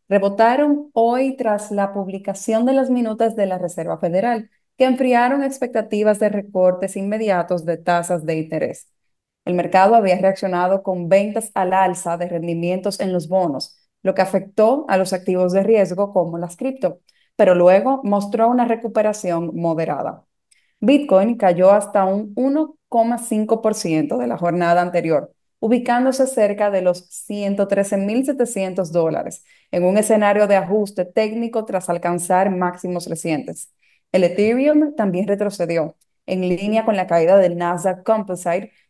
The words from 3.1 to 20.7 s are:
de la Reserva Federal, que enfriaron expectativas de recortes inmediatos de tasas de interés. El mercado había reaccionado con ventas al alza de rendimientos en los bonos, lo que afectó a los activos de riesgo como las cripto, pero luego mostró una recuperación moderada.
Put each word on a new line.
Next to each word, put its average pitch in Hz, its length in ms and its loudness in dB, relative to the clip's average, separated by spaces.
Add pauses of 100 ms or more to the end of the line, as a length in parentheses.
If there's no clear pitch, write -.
de 202 100 0
la 185 120 -4
Reserva 170 400 -6
Federal, 214 520 -2 (260)
que 262 80 2
enfriaron 254 600 2
expectativas 214 720 -2
de 214 100 2
recortes 190 680 -2
inmediatos 196 680 -2
de 165 120 -4
tasas 175 500 -2
de 160 80 -2
interés. 156 540 -6 (560)
El 180 100 -4
mercado 185 420 4
había 190 220 4
reaccionado 190 680 0
con 180 240 -6
ventas 208 460 0
al 185 180 -2
alza 180 440 0
de 175 120 -6
rendimientos 175 720 -4
en 190 120 -4
los 175 140 -4
bonos, 165 500 -4 (280)
lo 190 100 0
que 190 80 0
afectó 214 680 0
a 196 80 2
los 190 160 0
activos 180 400 0
de 190 120 2
riesgo 202 480 2
como 170 260 -2
las 170 180 -10
cripto, 254 440 -4 (340)
pero 185 220 6
luego 196 480 6
mostró 202 440 0
una 240 180 2
recuperación 208 840 -2
moderada. 160 720 -4 (540)